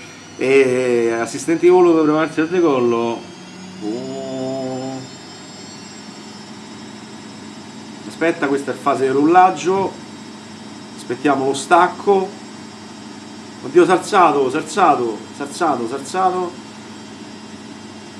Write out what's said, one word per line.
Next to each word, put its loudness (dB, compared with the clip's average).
E 4
assistente -2
di 10
volo, 8
dovremo 6
farci 0
al 2
decollo. 2
Oh. -6
Aspetta, 0
questa -2
è -4
fase 0
di 2
rollaggio. 4
Aspettiamo -2
lo 2
stacco. 4
Oddio, 6
salzato, 4
salzato, 2
salzato, -2
salzato. -2